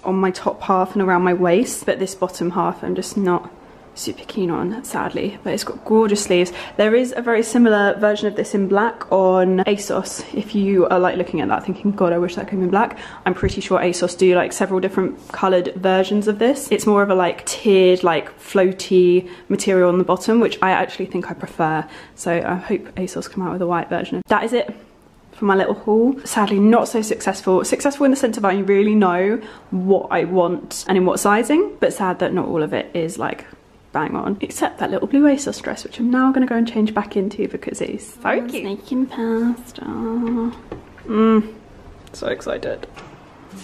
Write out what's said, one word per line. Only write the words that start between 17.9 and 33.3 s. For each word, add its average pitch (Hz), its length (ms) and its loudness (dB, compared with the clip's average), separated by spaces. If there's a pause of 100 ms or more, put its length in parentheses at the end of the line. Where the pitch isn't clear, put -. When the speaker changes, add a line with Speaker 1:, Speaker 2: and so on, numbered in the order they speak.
Speaker 1:
like, 165 380 0
floaty 185 880 2 (200)
material 185 420 2
on 175 80 2
the 185 60 2
bottom, 185 360 2
which - 220 0
I 190 80 2
actually - 360 0
think 180 240 -6
I 175 40 -8
prefer. 156 500 -4 (300)
So - 180 -4 (140)
I - 80 -2
hope 185 280 -4 (140)
ASOS 185 320 -8
come - 180 -8
out 170 60 -6
with 180 80 -6
a 175 60 0
white 170 240 -2
version. 180 380 -6
That 208 160 2
is 233 100 -2
it 240 200 -2 (580)
for - 120 -8
my 196 120 4
little 190 180 2
haul. 226 400 2 (100)
Sadly, 208 360 0
not 220 280 6
so 220 140 -2
successful. 190 640 0
Successful 277 420 -2
in 262 60 6
the 269 40 2
sense 233 220 -2
of 208 80 -2
I 185 140 2
really 202 340 2
know 196 460 2 (300)
what 190 400 0
I 165 140 2
want 175 640 -2
and 190 80 2
in 180 80 4
what 180 160 2
sizing, 247 600 2
but 180 120 2
sad 180 280 -4
that - 120 0
not 180 140 -2
all 165 160 -2
of 151 100 -4
it - 220 -4
is, 165 240 -4
like, - 280 -8 (460)